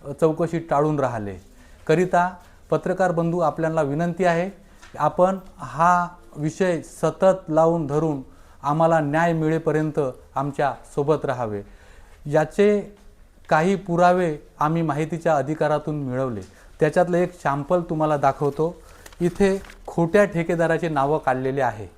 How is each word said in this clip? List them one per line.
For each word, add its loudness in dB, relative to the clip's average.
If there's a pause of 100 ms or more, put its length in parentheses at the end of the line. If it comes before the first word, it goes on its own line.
अ, -12
चौकशी 0
टाळून 0
राहिले. -4 (500)
करिता 2 (360)
पत्रकार 0
बंधू 0
आपल्याला 0
विनंती -2
आहे, 0 (480)
आपण 2 (180)
हा 2 (280)
विषय -2
सतत 0
लावून 2
धरून -2 (400)
आम्हाला 2
न्याय 0
मिळेपर्यंत 0 (340)
आमच्या -2 (200)
सोबत 0
राहावे. -4 (640)
याचे 0 (520)
काही 2
पुरावे 2 (200)
आम्ही 0
माहितीच्या 0
अधिकारातून -2
मिळवले, -4 (400)
त्याच्यातलं 2
एक -2
सॅम्पल -2
तुम्हाला -2
दाखवतो. -2 (440)
इथे 0 (240)
खोट्या 2
ठेकेदाराचे -2
नावं 0
काढलेले -2
आहे -4 (120)